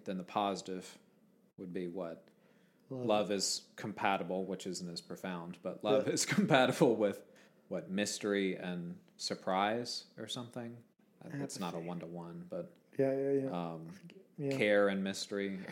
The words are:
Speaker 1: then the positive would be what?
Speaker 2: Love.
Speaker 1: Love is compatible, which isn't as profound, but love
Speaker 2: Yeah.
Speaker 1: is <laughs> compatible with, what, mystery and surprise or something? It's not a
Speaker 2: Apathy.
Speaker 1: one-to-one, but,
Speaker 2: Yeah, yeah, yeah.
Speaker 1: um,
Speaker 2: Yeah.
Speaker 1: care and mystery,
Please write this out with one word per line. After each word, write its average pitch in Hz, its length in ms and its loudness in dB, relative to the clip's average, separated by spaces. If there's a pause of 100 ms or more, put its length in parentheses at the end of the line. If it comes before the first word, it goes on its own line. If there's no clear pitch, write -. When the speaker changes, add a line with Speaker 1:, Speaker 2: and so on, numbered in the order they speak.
Speaker 1:
then 95 140 -4
the 90 60 -6
positive 95 720 -2 (640)
would 92 140 -10
be 90 160 -4
what? 87 340 -8 (680)
Speaker 2:
Love. 127 160 -4
Speaker 1:
Love 104 260 4
is - 300 0 (120)
compatible, 95 720 0
which 95 240 -6
isn't 87 200 -6
as 85 120 -8
profound, 87 640 -8
but 90 180 -6
love 107 240 4
Speaker 2:
Yeah. 147 60 0
Speaker 1:
is - 140 0
<laughs> - 100 0
compatible 131 580 6
with, 104 300 2 (440)
what, 87 220 -4
mystery 101 680 2
and 87 380 -6 (220)
surprise 104 880 0 (120)
or 113 120 -10
something? 120 480 -8 (580)
It's - 240 -6
not 87 160 -4
a - 40 -6
Speaker 2:
Apathy. 85 100 -6
Speaker 1:
one-to-one, 85 600 -8
but, 87 220 -6 (280)
Speaker 2:
Yeah, 135 180 4
yeah, 139 160 0 (120)
yeah. 135 60 -4 (220)
Speaker 1:
um, 82 140 -10 (520)
Speaker 2:
Yeah. 139 180 0
Speaker 1:
care 104 320 6
and 98 160 2
mystery, 98 540 -2 (140)